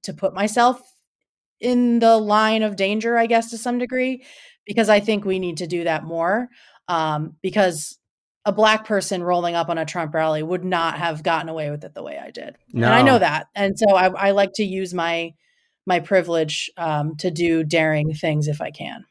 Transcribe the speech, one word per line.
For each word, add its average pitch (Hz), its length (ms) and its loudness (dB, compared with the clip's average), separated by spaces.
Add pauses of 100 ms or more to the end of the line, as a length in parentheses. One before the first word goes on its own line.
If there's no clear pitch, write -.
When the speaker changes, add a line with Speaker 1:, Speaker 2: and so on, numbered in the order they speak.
Speaker 1:
to 180 100 -10
put 180 200 -4
myself 240 460 2 (800)
in 247 380 2
the 226 180 6
line 220 460 2
of 208 140 -2
danger, 214 400 0
I 233 100 4
guess, 233 240 0
to 233 80 -10
some 247 200 -4
degree, 254 460 -4 (400)
because 220 240 0
I 208 120 6
think 208 240 -2
we 190 140 -2
need 175 200 -6
to 170 80 -6
do 170 180 -4
that 156 200 -2
more. 170 440 -2 (400)
Um, 156 540 -2
because 185 560 -2 (460)
a 208 80 0
Black 214 340 2
person 190 360 -2
rolling 175 320 0
up 165 140 -2
on 165 80 -2
a 160 80 -4
Trump 160 300 -6
rally 160 280 0
would 175 220 -4
not 165 340 -2
have 160 240 -4
gotten 165 280 -2
away 156 200 -6
with 147 140 -8
it - 100 -18
the - 80 -14
way 71 160 -12
I 67 120 -14
did. - 260 -16 (160)
And 117 140 0
I 233 160 6
know 269 120 8
Speaker 2:
No. 233 40 4
Speaker 1:
that. 156 360 0
And 196 240 -2
so 202 160 6
I, 185 120 6 (220)
I - 20 4
like 196 240 2
to 214 100 -2
use 185 300 -6
my, 170 400 -4 (500)
my 180 160 2
privilege, 160 760 0
um, 156 400 -2
to 180 140 -4
do 165 340 0
daring 156 500 0
things 151 340 -2
if 147 120 -6
I - 100 -6
can. - 400 -14